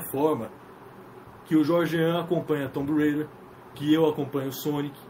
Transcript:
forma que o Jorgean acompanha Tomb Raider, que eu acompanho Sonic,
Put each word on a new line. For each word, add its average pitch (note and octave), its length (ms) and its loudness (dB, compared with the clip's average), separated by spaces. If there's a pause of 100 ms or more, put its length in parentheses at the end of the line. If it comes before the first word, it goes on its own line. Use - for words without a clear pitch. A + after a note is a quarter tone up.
(120)
forma C#3 380 0 (960)
que D#3+ 100 2
o D#3 80 6
Jorgean E3 560 2
acompanha D#3 480 -2
Tomb C#3+ 240 -4
Raider, D3+ 340 2 (480)
que D3 180 0
eu D#3+ 140 6
acompanho C#3 460 -2
Sonic, D3 440 -4 (140)